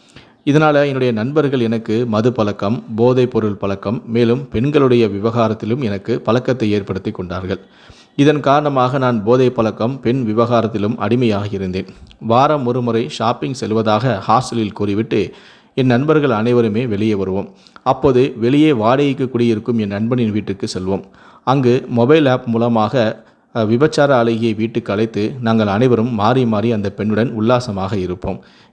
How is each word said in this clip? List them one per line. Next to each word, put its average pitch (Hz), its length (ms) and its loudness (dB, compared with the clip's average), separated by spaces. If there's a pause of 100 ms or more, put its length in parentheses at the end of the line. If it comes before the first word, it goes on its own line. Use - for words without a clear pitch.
(460)
இதனால 147 400 4
என்னுடைய 131 260 0
நண்பர்கள் 135 480 0
எனக்கு 113 460 -2
மது 110 260 2
பழக்கம், 104 520 -2 (120)
போதைப் 123 360 2
பொருள் 107 240 -2
பழக்கம், 98 500 -4
மேலும் 117 420 0
பெண்களுடைய 123 600 2
விவகாரத்திலும் 110 760 -2
எனக்கு 104 380 -4
பழக்கத்தை 117 500 0
ஏற்படுத்தி 98 400 -4
கொண்டார்கள். 92 480 -8 (560)
இதன் 147 240 4
காரணமாக 139 580 2
நான் 123 260 0
போதை 123 260 4
பழக்கம், 113 500 -2
பெண் 127 280 -2
விவகாரத்திலும் 110 680 0
அடிமையாக 104 560 0
இருந்தேன். 95 340 -6 (340)
வாரம் 131 460 2
ஒரு 123 160 -2
முறை 117 280 -2
ஷாப்பிங் 123 440 -4
செல்வதாக 110 760 0
ஹாஸ்டலில் 113 440 0
கூறிவிட்டு 104 640 -2 (420)
என் 131 100 2
நண்பர்கள் 143 440 2
அனைவருமே 117 580 0
வெளியே 107 280 -2
வருவோம். 95 380 -4 (300)
அப்போது 131 540 2
வெளியே 139 360 2
வாடகைக்கு 127 560 0
குடியிருக்கும் 117 480 -2
என் 107 100 -2
நண்பனின் 110 440 -2
வீட்டுக்கு 101 360 -4 (100)
செல்வோம். 92 260 -4 (400)
அங்கு 127 440 2
மொபைல் 135 380 4
ஆப் 127 200 2
மூலமாக, 113 760 0 (320)
அ, 113 100 0
விபச்சார 139 580 2
அழகியை 113 320 0
வீட்டுக்கு 113 380 -4
அழைத்து 107 480 -2
நாங்கள் 113 260 2
அனைவரும் 117 460 2
மாறி 120 320 2
மாறி 113 260 0
அந்த 101 260 -2
பெண்ணுடன் 107 340 0
உல்லாசமாக 107 640 -2
இருப்போம். 90 460 -6 (300)